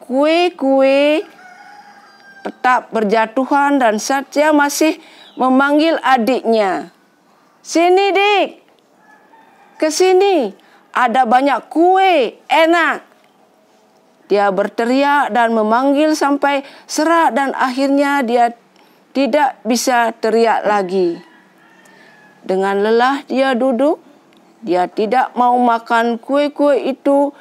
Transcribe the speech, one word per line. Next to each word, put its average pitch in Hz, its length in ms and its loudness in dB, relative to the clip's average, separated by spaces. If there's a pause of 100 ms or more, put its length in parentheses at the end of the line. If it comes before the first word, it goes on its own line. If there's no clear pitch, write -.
kue-kue 285 1200 0 (1200)
tetap - 480 -2
berjatuhan 240 880 0
dan 220 240 0
Satya 277 480 -2
masih 302 480 0 (400)
memanggil 285 640 0
adiknya. 220 880 -2 (720)
"Sini, 370 480 2
Dik. 392 380 0 (1300)
Ke 311 160 -2
sini. 370 560 2 (400)
Ada 247 320 0
banyak 254 480 0
kue, 349 800 2
enak." 320 560 0 (1200)
Dia 202 240 0
berteriak 254 800 0
dan 226 240 0
memanggil 269 640 0
sampai 277 480 -2 (240)
serak 311 480 0
dan 269 160 -4
akhirnya 277 720 -2
dia 240 240 0 (640)
tidak 269 480 0
bisa 233 560 0
teriak 220 480 0
lagi. 185 520 -2 (1200)
Dengan 196 400 -2
lelah 240 480 0
dia 269 240 0
duduk, 262 480 0 (640)
dia 180 240 -2
tidak 220 480 -2
mau 247 240 2
makan 233 560 0
kue-kue 285 560 -2 (160)
itu 277 520 0